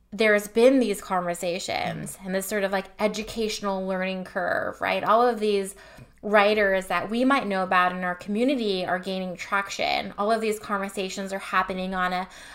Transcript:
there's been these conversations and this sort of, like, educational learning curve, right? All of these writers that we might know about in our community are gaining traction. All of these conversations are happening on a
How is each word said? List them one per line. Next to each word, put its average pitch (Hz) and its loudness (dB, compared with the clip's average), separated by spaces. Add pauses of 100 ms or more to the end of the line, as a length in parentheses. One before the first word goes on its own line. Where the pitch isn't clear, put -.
(120)
there's 208 4
been 247 6
these 254 0
conversations 175 -4
and 185 -4
this 190 -2
sort 208 -2
of, 190 0
like, 190 -2 (140)
educational 214 -2
learning 185 -4
curve, - -2
right? 190 0
All 226 4
of 233 0
these 202 0 (500)
writers 202 4
that 180 -2
we 233 2
might 262 4
know 190 0
about 180 4
in 185 -6
our 180 -2
community 208 0
are 180 0
gaining 185 -4
traction. - -2
All 202 0
of 226 2
these 214 -2
conversations 196 -6
are 196 -4
happening 190 -2
on 180 0
a 185 -4 (260)